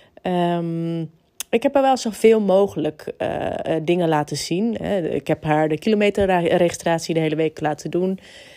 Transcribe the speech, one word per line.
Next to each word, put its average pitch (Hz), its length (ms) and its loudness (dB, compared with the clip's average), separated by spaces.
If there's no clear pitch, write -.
Ehm, 170 800 -2
ik 226 140 0
heb 277 100 0
haar 277 100 4
wel 269 140 4
zoveel 220 420 4
mogelijk, 190 760 0
eh, - 580 -4
eh, 156 100 -4
dingen 175 240 2
laten 151 280 0
zien. 208 440 -2
Hè. 175 280 -2
Ik - 180 -2
heb 156 160 -2
haar 156 260 2
de 156 80 -2
kilometerregistratie 180 1400 0
de 160 60 0
hele 156 160 0
week 156 260 -2
laten 151 300 -4
doen. 185 280 -2